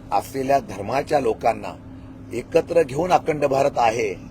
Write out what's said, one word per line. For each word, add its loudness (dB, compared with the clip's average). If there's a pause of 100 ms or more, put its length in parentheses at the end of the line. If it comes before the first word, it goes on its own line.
(120)
असलेल्या 2
धर्माच्या -2
लोकांना 0 (560)
एकत्र 2
घेऊन 0
अखंड 2
भारत 2
आहे 2 (160)